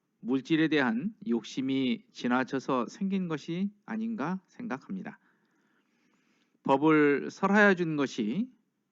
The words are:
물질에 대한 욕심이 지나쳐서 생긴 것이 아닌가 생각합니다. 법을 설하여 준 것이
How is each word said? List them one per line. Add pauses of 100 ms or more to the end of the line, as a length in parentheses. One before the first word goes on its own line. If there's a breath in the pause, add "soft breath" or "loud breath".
(200)
물질에
대한 (140)
욕심이
지나쳐서
생긴
것이 (140)
아닌가
생각합니다. (1500)
법을
설하여
준
것이 (400)